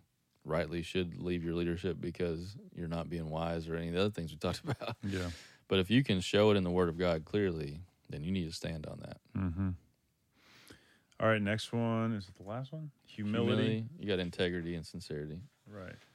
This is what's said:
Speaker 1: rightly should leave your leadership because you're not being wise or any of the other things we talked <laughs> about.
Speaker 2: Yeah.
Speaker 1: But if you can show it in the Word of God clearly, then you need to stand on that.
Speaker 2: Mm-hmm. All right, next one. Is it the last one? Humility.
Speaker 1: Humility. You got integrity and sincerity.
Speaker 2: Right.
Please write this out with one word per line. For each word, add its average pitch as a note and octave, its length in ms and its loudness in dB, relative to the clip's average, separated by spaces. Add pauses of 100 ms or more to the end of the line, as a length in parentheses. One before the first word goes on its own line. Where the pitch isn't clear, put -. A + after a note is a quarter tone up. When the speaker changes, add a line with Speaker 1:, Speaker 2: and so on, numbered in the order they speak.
(440)
Speaker 1:
rightly D#2+ 380 0
should F2 400 -4
leave F2 200 -2
your E2 120 -2
leadership F2 460 0
because F2 560 -4 (180)
you're E2+ 140 -6
not E2 200 -4
being D#2+ 220 -4
wise E2 360 -2
or E2 100 -2
any E2+ 120 -4
of E2+ 60 -4
the F2+ 60 2
other G#2 100 4
things E2+ 200 -6
we D#2 60 -12
talked F2+ 240 -2
<laughs> - 40 -14
about. A#2 380 -4
Speaker 2:
Yeah. F#2 280 -2 (380)
Speaker 1:
But F#2+ 100 4
if F#2 120 2
you C3 140 6
can F#2+ 160 2
show G#2 300 8
it G#2 60 8
in F#2+ 80 4
the F2 60 2
Word F2+ 200 4
of E2 80 -4
God E2+ 260 2
clearly, E2 560 0 (300)
then D2 140 -8
you F2+ 60 -2
need F#2+ 160 0
to D#2+ 80 -6
stand E2 320 -6
on - 140 -10
that. - 200 -12 (140)
Speaker 2:
Mm-hmm. F#2+ 360 0 (1500)
All A2 80 6
right, A2 120 6
next G#2 320 0
one. A2+ 400 2
Is G2 160 -4
it F#2 60 -20
the - 80 -20
last A#2 300 -8
one? D#3 180 -8 (160)
Humility. A2 460 2
Speaker 1:
Humility. A2+ 340 2 (120)
You - 100 -8
got F#2+ 100 2
integrity F2 560 0
and D#2+ 100 -4
sincerity. D2+ 560 -8 (260)
Speaker 2:
Right. G2+ 280 -12 (200)